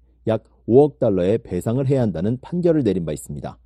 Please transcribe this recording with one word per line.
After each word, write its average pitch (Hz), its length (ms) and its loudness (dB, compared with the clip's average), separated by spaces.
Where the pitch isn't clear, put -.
약 110 160 -2
오억 135 320 4
달러의 101 400 2
배상을 113 480 -4
해야 135 160 2
한다는 104 380 -2
판결을 170 420 0
내린 95 200 0
바 78 80 -6
있습니다. 71 540 -10